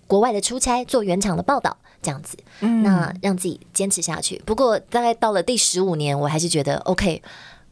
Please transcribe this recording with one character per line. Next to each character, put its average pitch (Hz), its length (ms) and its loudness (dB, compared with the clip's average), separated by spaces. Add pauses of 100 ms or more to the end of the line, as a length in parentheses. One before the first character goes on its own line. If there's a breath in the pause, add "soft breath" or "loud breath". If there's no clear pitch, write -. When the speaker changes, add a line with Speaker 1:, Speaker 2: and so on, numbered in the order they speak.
Speaker 1:
国 196 120 4
外 233 140 2
的 202 80 -2
出 240 180 -6
差， 247 260 -2
做 247 180 0
原 190 180 0
厂 190 160 0
的 175 60 -4
报 262 160 0
道， - 180 -4 (240 soft breath)
这 - 80 -4
样 143 140 -8
子， - 140 -14 (240 loud breath)
Speaker 2:
嗯。 226 200 2
Speaker 1:
那 185 400 2
让 196 160 -2
自 180 100 -6
己 160 120 -6 (140)
坚 196 160 0
持 196 120 -2
下 160 180 -6
去。 - 260 -8
不 220 100 -2
过 233 240 2
大 - 220 0
概 233 120 6
到 226 180 2
了 190 120 2
第 254 120 0
十 185 260 0
五 185 140 2
年， 143 240 0
我 147 80 0
还 156 120 0
是 170 100 -2
觉 156 140 0
得， 143 160 -2
OK， 180 420 0 (500 loud breath)